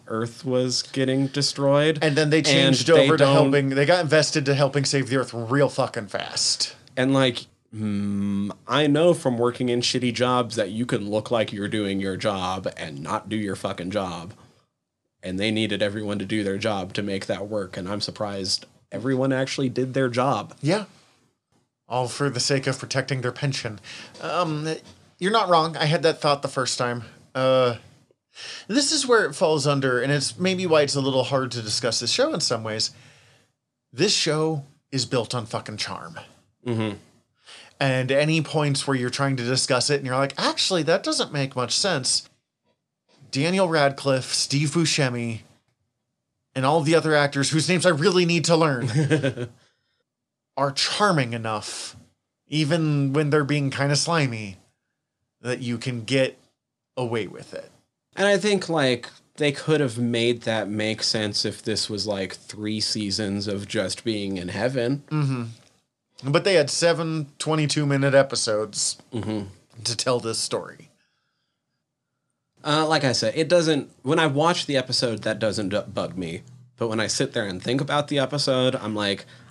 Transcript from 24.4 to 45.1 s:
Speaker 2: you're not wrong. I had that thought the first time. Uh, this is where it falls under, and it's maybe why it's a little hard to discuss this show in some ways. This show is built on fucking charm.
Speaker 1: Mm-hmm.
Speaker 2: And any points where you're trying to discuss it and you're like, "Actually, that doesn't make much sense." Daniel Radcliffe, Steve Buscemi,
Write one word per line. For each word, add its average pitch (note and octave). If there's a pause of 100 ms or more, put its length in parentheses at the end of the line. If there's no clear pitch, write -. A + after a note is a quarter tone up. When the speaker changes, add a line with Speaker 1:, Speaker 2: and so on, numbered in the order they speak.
Speaker 2:
you're F#3+
not G#3+
wrong. D#3+
I D3+
had D3+
that D#3
thought C#3+
the C#3+
first -
time. A#2+ (300)
Uh, C3 (920)
this C#4
is C#4
where A3+
it D3
falls D#3
under, C3
and C3+
it's C#3+
maybe F#3
why D#3
it's C#3
a C#3
little C3
hard C3
to A#2+
discuss A2
this A#2+
show D4+
in F3
some A2+
ways. A2 (1040)
This F#3
show D#3 (280)
is B2+
built A#2+
on A2+
fucking G#2+
charm. E2+ (480)
Speaker 1:
Mm-hmm. A2 (840)
Speaker 2:
And C3
any D#3
points D3
where C3+
you're B2
trying C#3
to A#2+
discuss B2+
it D3
and C#3
you're B2+
like, C3+
"Actually, F#3+
that E3
doesn't C4+
make C3+
much A#2+
sense." - (1000)
Daniel F3
Radcliffe, C#3
Steve C#3+
Buscemi, B2 (1120)